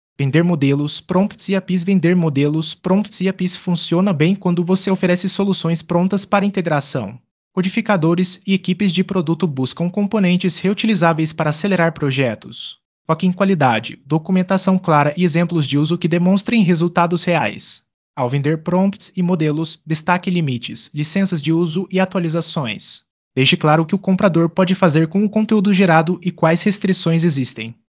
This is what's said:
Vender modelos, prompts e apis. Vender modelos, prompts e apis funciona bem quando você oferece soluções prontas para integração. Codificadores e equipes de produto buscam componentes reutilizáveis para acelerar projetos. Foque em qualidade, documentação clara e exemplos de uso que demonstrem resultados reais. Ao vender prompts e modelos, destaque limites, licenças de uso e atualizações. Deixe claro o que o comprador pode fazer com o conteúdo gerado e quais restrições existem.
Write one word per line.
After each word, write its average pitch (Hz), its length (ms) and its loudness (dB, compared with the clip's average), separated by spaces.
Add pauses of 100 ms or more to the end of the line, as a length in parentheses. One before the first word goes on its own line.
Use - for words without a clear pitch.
(160)
Vender 143 280 2
modelos, 147 560 0
prompts - 480 -2
e 196 80 0
apis. 180 280 -2
Vender 180 300 2
modelos, 151 580 0
prompts - 480 -2
e 185 80 0
apis 185 280 -4
funciona 180 560 0
bem 160 220 2
quando 175 300 0
você 190 260 0
oferece 185 380 0
soluções 180 540 -2
prontas 185 420 0
para 202 220 0
integração. 147 720 -4 (340)
Codificadores 185 920 0
e 196 80 2
equipes 185 380 0
de 185 120 0
produto 175 420 -2
buscam 143 440 -4
componentes 185 680 0
reutilizáveis 170 720 0
para 156 180 -2
acelerar 170 420 0
projetos. 135 840 -4 (280)
Foque 160 200 0
em 180 60 2
qualidade, 143 760 0
documentação 185 720 0
clara 147 380 2
e 180 80 0
exemplos 170 420 0
de 135 100 -2
uso 156 220 0
que 175 100 -2
demonstrem 185 540 2
resultados 175 640 2
reais. 110 580 -2 (340)
Ao 123 140 -2
vender 147 320 0
prompts 185 540 -2
e 180 60 -2
modelos, 160 600 -2
destaque 175 460 -2
limites, 139 640 -4
licenças 156 480 -2
de 160 100 0
uso 170 380 -2
e 185 80 -2
atualizações. 165 1040 -4 (320)
Deixe 131 220 2
claro 156 260 2
o 156 40 -2
que 202 80 -2
o 190 40 0
comprador 180 500 2
pode 185 260 0
fazer 160 340 2
com 196 160 0
o 208 40 0
conteúdo 208 460 2
gerado 170 480 4
e 180 80 -2
quais 170 320 0
restrições 180 640 0
existem. 127 500 -2 (160)